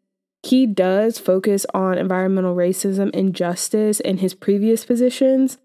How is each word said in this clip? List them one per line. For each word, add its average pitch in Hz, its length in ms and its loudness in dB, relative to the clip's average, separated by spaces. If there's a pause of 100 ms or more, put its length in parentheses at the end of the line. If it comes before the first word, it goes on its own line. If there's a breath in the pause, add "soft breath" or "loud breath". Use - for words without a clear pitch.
(420)
he 262 240 2
does 202 520 0
focus 196 560 0
on 190 240 0
environmental 185 580 0
racism 190 580 -2
and 190 200 0
justice 208 680 -2
in 190 160 -2
his 185 180 -2
previous 214 520 0
positions, 254 800 2